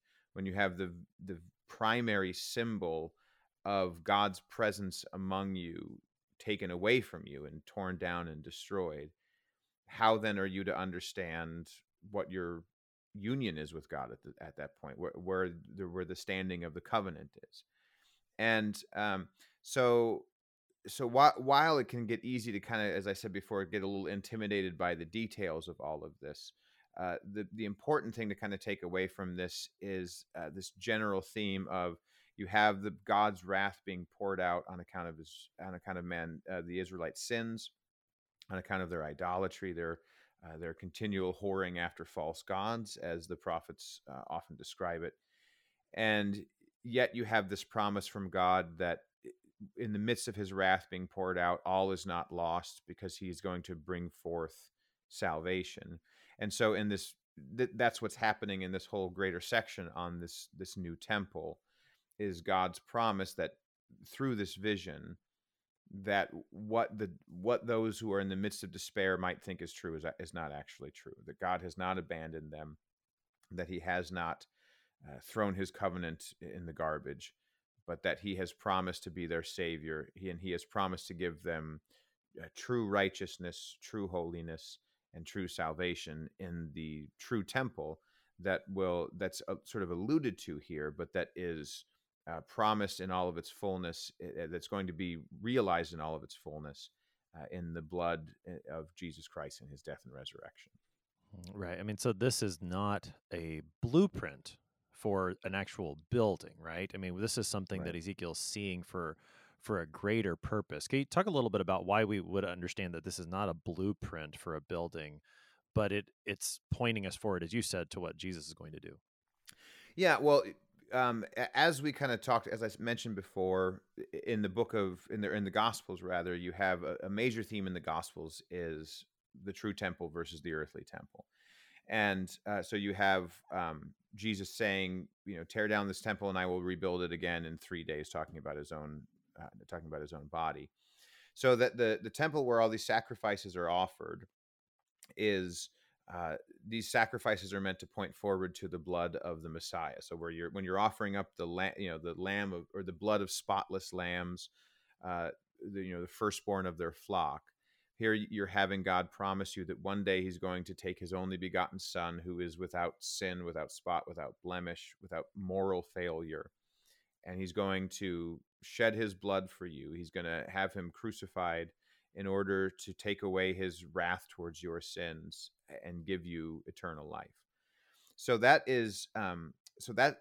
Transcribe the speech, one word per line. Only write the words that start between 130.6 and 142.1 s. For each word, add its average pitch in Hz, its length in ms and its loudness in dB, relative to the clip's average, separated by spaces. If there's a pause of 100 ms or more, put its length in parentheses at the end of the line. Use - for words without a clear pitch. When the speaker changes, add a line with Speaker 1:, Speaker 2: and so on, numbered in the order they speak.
Speaker 1:
temple. - 420 -16 (640)
And, 98 480 2 (120)
uh, 101 160 0
so - 120 -4
you 101 200 2
have, 95 360 6 (220)
um, 80 380 -2 (240)
Jesus 98 340 -2
saying, 95 580 2 (180)
you 98 120 -6
know, 82 60 -6
"Tear 107 240 0
down 104 200 4
this 95 140 -2
temple 101 260 -2
and 95 100 0
I 92 100 2
will 90 140 2
rebuild 90 420 0
it 85 80 0
again 85 340 0
in 80 120 -8
three 85 260 -8
days," 78 260 -4
talking 80 280 -6
about 73 200 -6
his 73 140 -8
own, 76 320 -8 (360)
uh, 82 60 -12 (240)
talking 80 180 -8
about 78 140 -6
his 76 100 -8
own 73 160 -10
body. 78 420 -4 (640)
So 127 200 6
that 120 220 4
the, 110 240 6
the 107 80 -6
temple 151 360 2